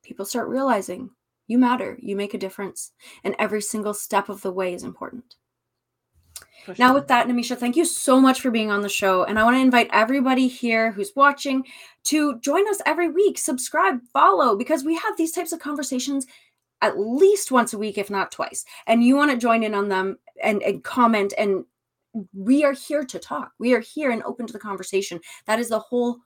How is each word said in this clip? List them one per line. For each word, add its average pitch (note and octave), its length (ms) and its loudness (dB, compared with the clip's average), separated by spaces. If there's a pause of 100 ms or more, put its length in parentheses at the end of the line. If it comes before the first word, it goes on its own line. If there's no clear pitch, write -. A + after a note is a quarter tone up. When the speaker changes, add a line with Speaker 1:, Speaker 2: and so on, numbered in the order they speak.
Speaker 1:
People - 220 -12
start - 240 -6
realizing B3 600 -4 (360)
you A3+ 100 0
matter, B3 440 0
you G3 140 -6
make G3+ 180 -6
a G#3+ 40 -8
difference, F#3+ 540 -10 (320)
and A3 140 -4
every G#3 240 -2
single G#3 320 -6
step G3+ 360 -2
of G3+ 120 -12
the F#3+ 120 -4
way F#3 200 -4
is - 100 -12
important. - 520 -16 (1300)
Speaker 2:
For F#3 120 -14
Speaker 1:
Now, B3 120 6
Speaker 2:
sure. C4+ 40 6
Speaker 1:
with C#4 140 2
that, A#3+ 200 4
Namisha, A#3+ 300 -2
thank B3 180 -2
you E4 80 4
so - 380 4
much C4 180 6
for B3+ 120 -2
being G#3+ 200 0
on G3+ 100 0
the G3+ 80 -4
show. F#3+ 360 2
And G#3 120 -2
I G#3+ 60 4
wanna B3 160 4
invite B3 320 4
everybody B3+ 560 2
here A3+ 440 -2
who's G3 240 -8
watching C#4 500 2 (400)
to D4 340 0
join F#4 300 0
us G4+ 160 -2
every D#4+ 240 0
week. F4 280 2
Subscribe, D4 640 -2 (120)
follow, D4 420 4
because C4+ 300 -2
we D#4+ 100 0
have F#4+ 220 -6
these E4 140 0
types F4 200 -6
of E4 80 -8
conversations C#4 680 -6 (560)
at A3 160 0
least C#4 540 2
once A#3+ 220 2
a G#3+ 40 -8
week, G#3 200 -6
if G3+ 120 -6
not G3 220 -4
twice. - 320 -8 (240)
And A#3 160 4
you C4 140 6
wanna C#4+ 200 4
join A3+ 260 2
in G#3 100 -2
on G3+ 160 -2
them F#3+ 300 -2 (220)
and, G#3 220 0
and G3+ 200 -2
comment. A3 540 2
And G3 280 0 (680)
we A#3+ 300 2
are C#4 100 2
here D4 300 -4
to G3+ 160 -10
talk. - 400 -10
We B3 140 2
are A3+ 80 2
here C#4+ 300 -4
and A3 120 -4
open A#3+ 240 -10
to A3+ 60 -14
the G#3 60 -14
conversation. G3 600 -6 (280)
That A3 120 0
is A#3 100 -4
the A3 100 -2
whole A#3+ 460 -2